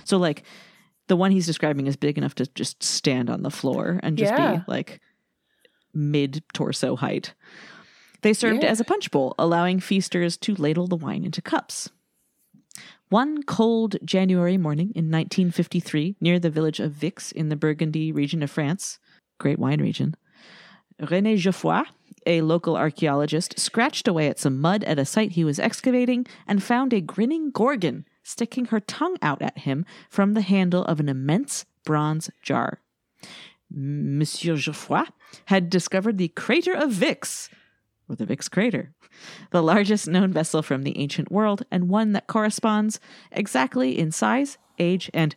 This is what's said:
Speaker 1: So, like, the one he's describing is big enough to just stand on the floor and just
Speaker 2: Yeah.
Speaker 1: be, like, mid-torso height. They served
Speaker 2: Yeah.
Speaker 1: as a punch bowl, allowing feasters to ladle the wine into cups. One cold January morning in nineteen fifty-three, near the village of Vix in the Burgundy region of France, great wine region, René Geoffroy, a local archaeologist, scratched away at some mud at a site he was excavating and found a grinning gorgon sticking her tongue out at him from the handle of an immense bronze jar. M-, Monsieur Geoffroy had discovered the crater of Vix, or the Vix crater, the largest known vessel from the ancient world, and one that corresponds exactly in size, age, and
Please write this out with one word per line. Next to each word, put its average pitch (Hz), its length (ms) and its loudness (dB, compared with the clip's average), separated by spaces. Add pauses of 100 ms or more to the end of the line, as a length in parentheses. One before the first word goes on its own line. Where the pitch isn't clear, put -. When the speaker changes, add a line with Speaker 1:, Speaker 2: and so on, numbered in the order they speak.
Speaker 1:
So, 196 140 2
like, 170 240 2 (680)
the 185 60 6
one 185 140 4
he's 190 160 4
describing 151 400 0
is 139 100 0
big 147 220 0
enough 139 180 -2
to 123 200 -2
just - 260 -6
stand 127 480 0
on 98 140 -4
the 139 80 -4
floor 139 500 -2
and 151 160 -2
just 208 160 2
Speaker 2:
Yeah. 277 220 2
Speaker 1:
be, 170 120 -4
like, - 320 -6 (960)
mid-torso 143 1000 -2
height. - 380 -4 (880)
They 214 120 4
served 233 300 2
Speaker 2:
Yeah. - 60 4
Speaker 1:
as 226 100 2
a 233 60 -2
punch 392 260 -2
bowl, - 260 0
allowing 170 420 2
feasters 180 580 0
to 208 180 -2
ladle 160 320 0
the 180 80 0
wine 160 280 -4
into 170 180 -6
cups. - 480 -4 (1200)
One 285 340 2
cold 226 640 0
January 185 520 2
morning 165 380 0
in 160 140 0
nineteen 165 420 2
fifty-three, 165 720 -2
near 175 180 4
the 170 100 0
village 156 300 0
of 147 140 -4
Vix - 400 -8
in 156 160 -4
the 151 80 -2
Burgundy 156 560 0
region 147 280 -2
of 143 100 -2
France, 160 480 -4 (380)
great - 220 -2
wine 143 220 0
region, 139 340 -2 (840)
René 190 360 2
Geoffroy, 180 480 2 (420)
a 170 160 4
local 165 360 2
archaeologist, 151 840 0
scratched - 480 0
away 160 220 2
at - 100 -4
some 135 220 0
mud 190 240 2
at 147 140 0
a 135 40 2
site 208 280 0
he 165 120 2
was 147 160 0
excavating 247 640 0 (220)
and 202 160 0
found 247 300 2
a 202 80 2
grinning 277 500 -2
gorgon 208 540 0 (180)
sticking - 420 -6
her 226 140 0
tongue 339 420 -4
out 143 200 0
at 147 160 -6
him 143 260 -2 (260)
from 202 240 2
the 220 80 2
handle 185 440 2
of 151 160 2
an 143 80 0
immense 143 560 0 (180)
bronze 156 460 0 (140)
jar. 123 360 -2 (960)
M-, 143 440 -2
Monsieur 160 360 -2
Geoffroy 151 500 -2 (400)
had 185 240 4
discovered 190 480 0
the 180 120 0
crater 339 440 0
of 302 180 0
Vix, - 580 -2 (580)
or - 80 -8
the 107 120 -6
Vix - 200 -6
crater, 196 460 -2 (580)
the 170 120 4
largest 202 440 4
known 185 240 4
vessel 160 300 0
from 139 220 -2
the 139 160 -4
ancient 143 320 -4
world, 202 400 0
and 180 180 0
one 214 220 2
that - 160 -2
corresponds 214 720 0 (320)
exactly 254 680 -2
in 160 140 0
size, 233 460 0 (200)
age, 175 380 0
and 160 220 2